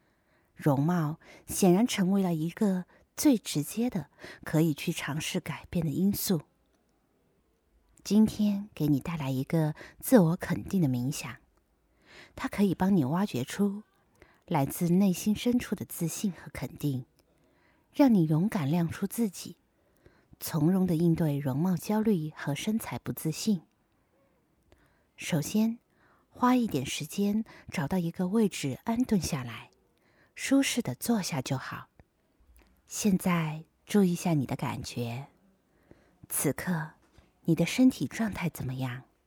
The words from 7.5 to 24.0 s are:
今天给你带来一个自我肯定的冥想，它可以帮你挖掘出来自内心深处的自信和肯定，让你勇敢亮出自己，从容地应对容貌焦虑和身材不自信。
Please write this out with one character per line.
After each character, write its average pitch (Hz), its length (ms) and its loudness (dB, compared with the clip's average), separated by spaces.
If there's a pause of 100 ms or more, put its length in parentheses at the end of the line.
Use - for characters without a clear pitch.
今 214 220 6
天 208 480 -2
给 151 140 0
你 147 120 4
带 165 180 -6
来 139 120 -4
一 135 140 -2
个 156 320 0 (240)
自 - 180 4
我 170 200 6
肯 107 260 -6
定 190 180 0
的 151 60 4
冥 127 240 0
想， - 260 -10 (960)
它 - 120 -8
可 - 160 0
以 190 100 2
帮 190 220 2
你 165 80 6
挖 165 220 0
掘 127 180 -4
出 202 400 -2 (600)
来 151 200 0
自 - 220 -2
内 185 240 4
心 208 240 0
深 247 240 0
处 - 160 -4
的 120 100 -10
自 - 220 -6
信 190 240 -4
和 - 220 -16
肯 - 240 -10
定， 131 280 -4 (880)
让 277 200 6
你 175 120 6
勇 160 220 2
敢 151 240 -2
亮 170 180 2
出 - 160 -6
自 226 240 -4
己， - 280 -14 (840)
从 160 320 2
容 185 160 2
地 175 80 2
应 165 180 4
对 160 240 2
容 139 180 -2
貌 175 200 2
焦 214 260 -2
虑 180 340 0
和 - 200 -4
身 220 240 -4
材 - 180 -8
不 - 140 -8
自 156 200 -4
信。 196 300 0 (1600)